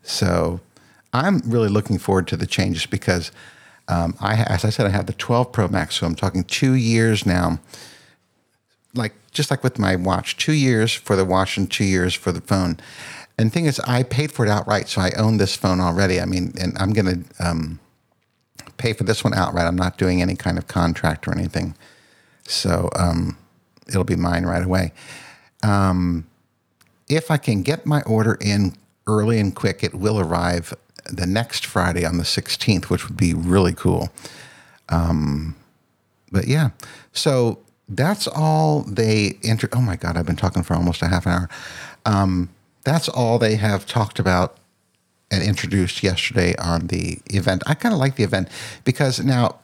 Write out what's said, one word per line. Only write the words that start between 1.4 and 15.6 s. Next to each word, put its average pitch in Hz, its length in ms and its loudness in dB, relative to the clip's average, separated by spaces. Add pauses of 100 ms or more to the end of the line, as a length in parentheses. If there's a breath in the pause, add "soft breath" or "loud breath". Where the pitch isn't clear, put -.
really 117 240 2
looking 101 300 0
forward 92 300 0
to 90 80 -2
the 90 100 -4
changes 92 400 -2
because, 90 460 -2 (560 loud breath)
um, 85 320 0
I 104 160 0
ha-, 110 100 2
as 95 180 -2
I 104 60 2
said, 107 160 0
I 98 40 2
have 95 160 0
the - 80 -6
twelve 120 360 0
Pro 98 160 0
Max, 85 300 -2
so 85 100 -2
I'm 82 80 0
talking 92 300 -2
two 131 300 0
years 113 520 2
now. 87 320 2 (1400 loud breath)
Like, 117 200 -4 (180)
just - 180 -2
like - 140 -2
with - 160 0
my 95 160 2
watch, 92 400 -2
two - 160 0
years 123 400 2
for - 240 0
the 95 80 4
watch 92 320 2
and 98 120 0
two - 160 0
years 92 300 2
for - 160 -4
the 85 120 -6
phone. 90 340 0 (600 loud breath)
And 110 140 2
the - 20 -14
thing 170 120 0
is, 143 160 0
I 123 240 0
paid 147 260 -2
for 117 160 0
it 104 40 2
outright, 104 380 0
so - 120 -2
I 92 160 2
own 110 220 2
this 98 180 0
phone 92 240 2